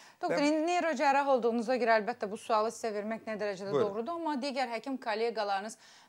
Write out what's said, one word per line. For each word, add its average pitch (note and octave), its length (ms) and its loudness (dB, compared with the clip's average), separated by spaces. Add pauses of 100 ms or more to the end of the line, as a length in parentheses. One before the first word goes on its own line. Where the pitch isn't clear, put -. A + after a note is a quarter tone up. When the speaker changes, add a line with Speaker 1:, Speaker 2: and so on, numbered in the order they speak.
(140)
Speaker 1:
Doktor, F4 260 0
Speaker 2:
Və C#4+ 80 4
Speaker 1:
indi D#4 160 2
neyrocərrah D4+ 640 2
olduğunuza A#3+ 480 2
görə A3+ 240 4
əlbəttə G#3+ 320 -4
bu A3 80 -8
sualı A3 320 2
sizə A3+ 240 -4
vermək G#3 320 -6
nə A3+ 80 -6
dərəcədə G3 380 -4
Speaker 2:
Buyurun. C3+ 160 4
Speaker 1:
doğrudur, A3+ 260 -4
amma D#4+ 240 -2
digər B3+ 320 -2
həkim A#3 240 -6
kolleqalarınız, G#3+ 800 -2 (340)